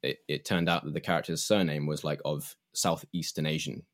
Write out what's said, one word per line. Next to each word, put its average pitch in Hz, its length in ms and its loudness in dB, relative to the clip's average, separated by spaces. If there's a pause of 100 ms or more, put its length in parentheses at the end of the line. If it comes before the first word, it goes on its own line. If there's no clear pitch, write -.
It, 69 240 -2
it 73 180 -2
turned 85 240 4
out 85 140 4
that 76 100 -6
the - 80 -2
character's 82 420 0
surname 78 420 4
was, 76 180 -2
like, 73 220 -2
of 73 300 -4 (180)
Southeastern 82 720 -2
Asian 76 380 -2 (100)